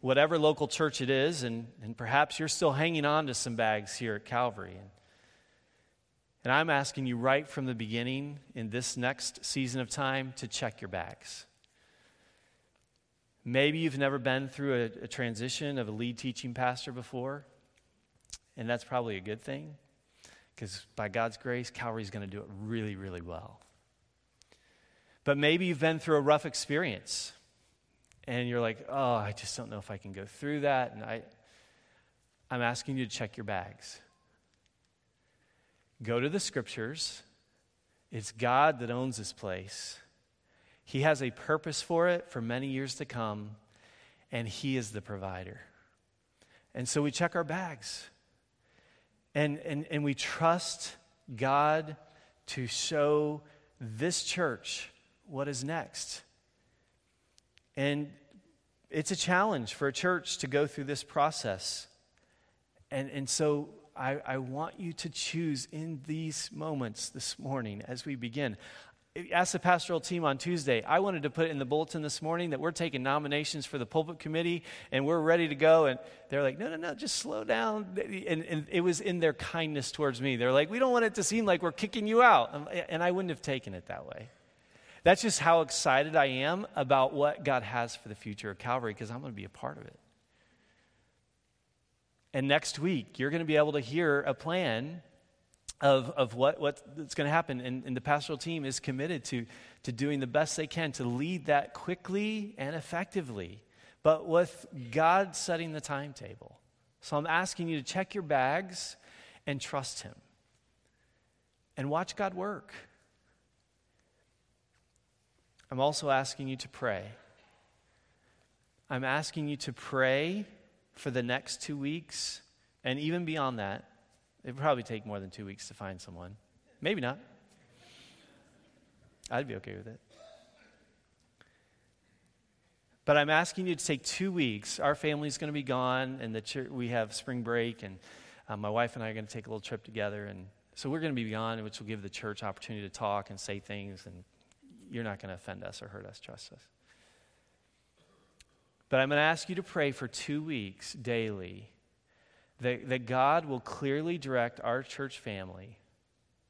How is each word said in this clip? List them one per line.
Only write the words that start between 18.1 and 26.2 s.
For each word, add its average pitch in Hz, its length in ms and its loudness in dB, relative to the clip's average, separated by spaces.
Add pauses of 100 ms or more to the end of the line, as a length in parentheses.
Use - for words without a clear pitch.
and 117 120 -6
that's 120 160 0
probably 120 340 -2
a - 20 -8
good 104 220 -6
thing, 147 340 -10 (800)
'cause 98 380 -12
by 107 140 -4
God's 113 300 -2
grace, 123 320 -4
Calvary's 113 400 -6
gonna 101 160 -8
do 101 140 -10
it 101 60 -14 (140)
really, 107 360 -4
really 92 260 -8
well. 85 380 -12 (1600)
But 143 140 4
maybe 165 280 4
you've 156 140 0
been 160 180 4
through 156 180 2
a 147 40 6